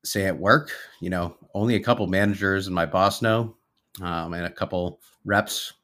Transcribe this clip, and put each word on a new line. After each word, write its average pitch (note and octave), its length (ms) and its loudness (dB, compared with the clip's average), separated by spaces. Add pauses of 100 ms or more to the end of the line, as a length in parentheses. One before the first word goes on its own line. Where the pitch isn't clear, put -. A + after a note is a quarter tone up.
say G2 220 -2
at F2+ 140 -2
work, A#2+ 320 4 (280)
you F2 120 -4
know, F2 260 -2 (160)
only A2 220 2
a F#2 80 0
couple A2+ 240 2
managers G2 580 0
and F#2 80 -6
my E2+ 140 2
boss F#2+ 340 2
know, A2+ 340 0 (460)
um, E2+ 320 -6
and F2 100 -6
a E2+ 80 -6
couple F2+ 480 -4 (240)
reps - 500 -2 (100)